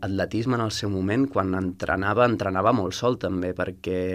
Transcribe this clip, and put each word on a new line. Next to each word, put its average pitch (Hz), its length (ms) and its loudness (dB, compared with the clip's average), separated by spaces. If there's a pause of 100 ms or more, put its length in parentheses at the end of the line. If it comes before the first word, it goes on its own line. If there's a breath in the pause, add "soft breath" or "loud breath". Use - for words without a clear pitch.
atletisme 104 560 -2
en 117 80 0
el 104 80 -4
seu 101 160 -2
moment, 101 360 2
quan 95 280 0
entrenava, 95 720 2
entrenava 98 480 2
molt 95 200 0
sol 120 240 0
també, 90 360 -2
perquè 92 440 -4 (160)